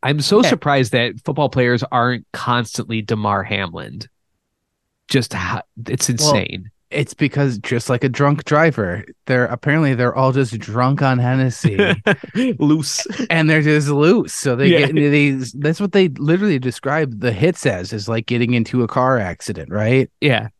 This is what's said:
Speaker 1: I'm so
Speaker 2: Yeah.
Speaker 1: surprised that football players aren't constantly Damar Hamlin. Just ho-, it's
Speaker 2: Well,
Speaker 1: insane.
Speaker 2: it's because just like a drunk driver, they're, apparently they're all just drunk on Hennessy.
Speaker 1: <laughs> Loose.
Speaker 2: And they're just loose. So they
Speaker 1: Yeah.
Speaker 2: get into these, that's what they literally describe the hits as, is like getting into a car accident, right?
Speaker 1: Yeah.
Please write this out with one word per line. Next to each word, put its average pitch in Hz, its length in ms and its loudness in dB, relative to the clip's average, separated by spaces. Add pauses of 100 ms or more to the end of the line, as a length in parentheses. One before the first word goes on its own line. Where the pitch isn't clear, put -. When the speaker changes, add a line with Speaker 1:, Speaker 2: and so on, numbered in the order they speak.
Speaker 1:
I'm 147 180 0
so 202 220 4
Speaker 2:
Yeah. 156 60 4
Speaker 1:
surprised 139 420 0
that 120 220 0 (100)
football 143 260 -2
players 123 420 0
aren't 123 420 0
constantly 117 680 -4
Damar 104 420 -2
Hamlin. 87 580 -8 (1040)
Just - 260 -2
ho-, - 280 -6 (260)
it's 110 220 -4
Speaker 2:
Well, 147 260 2
Speaker 1:
insane. 92 360 -6 (200)
Speaker 2:
it's 143 220 -6
because 139 460 -2
just 117 300 -4
like 123 140 0
a 147 60 2
drunk 143 340 0
driver, 117 600 0 (220)
they're, 127 200 2
apparently 143 500 0
they're 123 180 0
all 131 200 2
just 120 260 0
drunk 127 420 0
on 131 180 2
Hennessy. 123 580 0 (460)
Speaker 1:
<laughs> 247 360 -2
Loose. 151 480 0 (220)
Speaker 2:
And 160 200 2
they're 156 140 4
just 151 240 2
loose. 151 460 2
So 127 220 -2
they 135 120 2
Speaker 1:
Yeah. 170 120 6
Speaker 2:
get 143 120 2
into 147 180 2
these, 139 440 2
that's 151 260 -2
what 202 140 -2
they 190 160 4
literally 156 500 0
describe 131 600 -4
the 120 100 0
hits 147 340 0
as, 92 280 -2
is 104 160 -8
like 113 180 -2
getting 120 260 0
into 120 300 0
a 113 40 -2
car 127 300 2
accident, 85 540 -6
right? 113 480 2
Speaker 1:
Yeah. 113 300 0 (100)